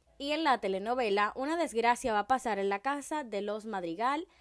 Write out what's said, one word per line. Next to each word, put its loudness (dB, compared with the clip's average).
Y -4
en 0
la 4
telenovela, 2
una -2
desgracia 2
va 4
a -2
pasar 2
en 0
la 0
casa -4
de -4
los -4
Madrigal, -2